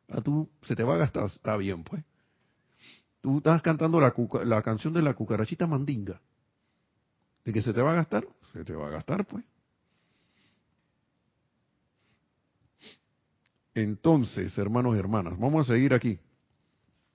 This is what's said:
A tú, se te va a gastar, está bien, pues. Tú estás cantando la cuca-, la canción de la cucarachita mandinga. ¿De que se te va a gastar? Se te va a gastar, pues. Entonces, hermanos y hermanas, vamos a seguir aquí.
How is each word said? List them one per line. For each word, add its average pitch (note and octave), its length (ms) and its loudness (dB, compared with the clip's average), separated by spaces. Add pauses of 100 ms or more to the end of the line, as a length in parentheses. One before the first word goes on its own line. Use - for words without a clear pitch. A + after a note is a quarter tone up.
A B2 120 -6
tú, D3 260 -2 (140)
se - 140 -4
te A2+ 80 -2
va C3 100 2
a E3+ 40 2
gastar, C#3+ 280 0
está G#2+ 320 -4
bien, F#2+ 260 -4
pues. D#3 200 -10 (1160)
Tú C3+ 160 0
estás D#3 260 4
cantando D#3+ 360 2
la C3 120 6
cuca-, A#2+ 320 -2
la A2 180 2
canción A2+ 320 -4
de E3+ 80 0
la C#3+ 140 2
cucarachita A2 500 -2
mandinga. C3+ 560 -4 (1200)
¿De A#2+ 80 -6
que G#2+ 120 -2
se A2 100 -2
te A#2 80 0
va D3 120 2
a - 20 0
gastar? F#3+ 320 -2 (240)
Se E2 120 -14
te - 100 -10
va - 140 -8
a D2 40 -10
gastar, E3+ 340 -4
pues. A3+ 180 -12 (4000)
Entonces, G#2+ 840 2
hermanos A2+ 380 2
y G#2 40 2
hermanas, F#2 400 -2
vamos C#3+ 280 2
a B2 60 2
seguir C3 220 4
aquí. A2+ 240 0 (960)